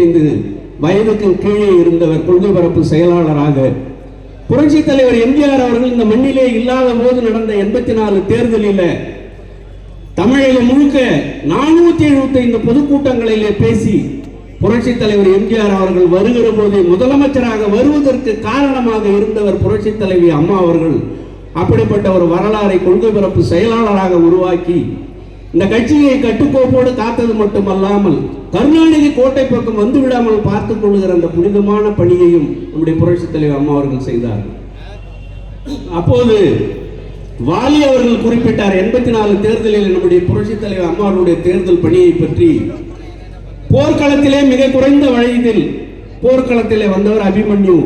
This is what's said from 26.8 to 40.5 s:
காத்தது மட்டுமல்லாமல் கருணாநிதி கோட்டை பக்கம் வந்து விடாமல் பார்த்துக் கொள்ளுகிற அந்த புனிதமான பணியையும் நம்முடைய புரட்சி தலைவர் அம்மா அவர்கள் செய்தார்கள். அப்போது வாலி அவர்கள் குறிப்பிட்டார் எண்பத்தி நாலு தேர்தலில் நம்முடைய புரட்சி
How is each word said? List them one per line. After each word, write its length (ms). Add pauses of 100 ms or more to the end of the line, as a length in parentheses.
காத்தது 400
மட்டுமல்லாமல் 800 (320)
கருணாநிதி 640
கோட்டை 320
பக்கம் 340
வந்து 200
விடாமல் 440
பார்த்துக் 360
கொள்ளுகிற 340
அந்த 180
புனிதமான 500 (140)
பணியையும் 480 (240)
நம்முடைய 300
புரட்சி 340
தலைவர் 240
அம்மா 180
அவர்கள் 320
செய்தார்கள். 460 (1400)
அப்போது 380 (1120)
வாலி 280 (120)
அவர்கள் 340
குறிப்பிட்டார் 560
எண்பத்தி 360
நாலு 180 (100)
தேர்தலில் 500
நம்முடைய 340
புரட்சி 360